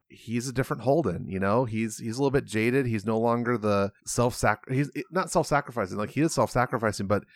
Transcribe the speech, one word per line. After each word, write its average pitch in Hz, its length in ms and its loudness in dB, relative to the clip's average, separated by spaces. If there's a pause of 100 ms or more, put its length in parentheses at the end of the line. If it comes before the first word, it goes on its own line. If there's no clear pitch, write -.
he's 117 400 -6
a 131 40 -8
different 135 300 -2
Holden, 123 460 0
you 95 120 -4
know? 104 240 2
He's, 110 340 -4
he's 117 180 -6
a 135 60 -4
little 139 80 4
bit 127 140 2
jaded. 117 420 2
He's 110 200 -2
no 110 120 0
longer 120 400 2
the 101 340 2 (140)
self-sac-, 120 640 0
he's, 135 240 0
eh, 147 160 -6
not 175 200 -2
self-sacrificing, 117 680 0
like, 107 120 -4
he 127 100 -2
is 156 140 2
self-sacrificing, 113 720 0
but 98 180 2 (120)